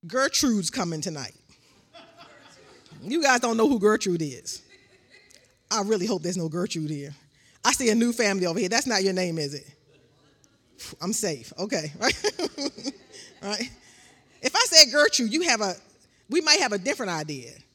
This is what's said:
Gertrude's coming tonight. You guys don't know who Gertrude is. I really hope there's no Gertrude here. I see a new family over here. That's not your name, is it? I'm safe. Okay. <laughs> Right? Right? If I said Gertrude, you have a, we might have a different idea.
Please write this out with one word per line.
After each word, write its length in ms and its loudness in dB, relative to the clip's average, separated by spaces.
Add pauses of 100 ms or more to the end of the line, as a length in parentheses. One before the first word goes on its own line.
Gertrude's 640 0
coming 320 -4
tonight. 320 -8 (1700)
You 200 -2
guys 180 6
don't 180 2
know 100 6
who 120 4
Gertrude 420 2
is. 400 -10 (1080)
I 100 0
really 240 0
hope 160 -2
there's 160 -6
no 120 -4
Gertrude 400 -6
here. 240 -10 (500)
I 80 4
see 180 0
a 60 4
new 180 2
family 320 0
over 140 -2
here. 100 -2
That's 180 2
not 160 0
your 100 2
name, 240 -2
is 160 -6
it? 140 -16 (1300)
I'm 120 -4
safe. 440 -6
Okay. 380 -6
<laughs> 40 -18
Right? 920 -4 (460)
Right? 300 -6 (720)
If 140 -2
I 100 2
said 260 8
Gertrude, 400 2
you 100 0
have 200 0
a, 140 -2 (540)
we 120 0
might 180 2
have 120 0
a 60 -2
different 340 -4
idea. 400 -8 (240)